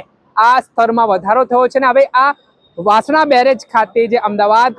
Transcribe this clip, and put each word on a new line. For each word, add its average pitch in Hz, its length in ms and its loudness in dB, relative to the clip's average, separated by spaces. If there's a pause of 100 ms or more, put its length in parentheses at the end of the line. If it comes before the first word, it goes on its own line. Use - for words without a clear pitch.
(360)
આ 240 240 2
સ્તરમાં 233 480 -2
વધારો 202 360 0
થયો 247 240 0
છે. 269 100 -4
અને 262 80 -2
હવે 262 180 2 (100)
આ 269 200 0 (440)
વાસણા 220 460 0
બેરેજ 262 360 0 (120)
ખાતે 226 340 -2
જે 220 100 -2
અમદાવાદ 208 600 0